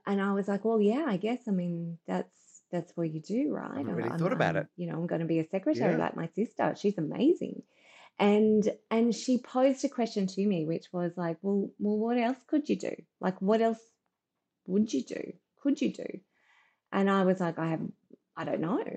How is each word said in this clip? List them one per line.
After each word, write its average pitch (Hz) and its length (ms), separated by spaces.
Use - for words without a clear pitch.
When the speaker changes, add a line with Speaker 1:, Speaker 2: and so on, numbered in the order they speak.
Speaker 1:
and 202 160
I 196 120
was 196 140
like, 202 180
"Well, 220 160
yeah, 233 260
I 196 100
guess, 233 300
I 214 40
mean, 170 540
that's, - 640
that's 170 260
what 165 140
you 156 100
do, 254 300
right? - 240
Speaker 2:
I - 40
haven't - 140
Speaker 1:
I'm, 170 100
Speaker 2:
really - 80
Speaker 1:
I'm, 165 60
Speaker 2:
thought 165 160
about 87 220
Speaker 1:
I'm, - 20
Speaker 2:
it. - 180
Speaker 1:
you 175 120
know, 160 100
I'm 170 100
gonna 165 180
be 160 140
a 160 80
secretary 190 480
Speaker 2:
Yeah. - 20
Speaker 1:
like 165 180
my 165 120
sister. - 500
She's 202 200
amazing." 165 680
And, 208 500
and 226 240
she 247 240
posed 262 460
a 269 40
question 220 380
to 196 200
me, 170 180
which - 280
was 175 240
like, 170 240
"Well, 196 380
well, 208 180
what 226 200
else 247 300
could 302 220
you - 80
do? - 180
Like, 185 200
what 214 200
else 226 200
would 214 260
you 269 100
do? - 300
Could - 240
you 220 120
do?" - 280
And 196 200
I 196 140
was 185 160
like, 170 180
"I 165 120
have, 160 100
I 165 80
don't - 160
know." 214 240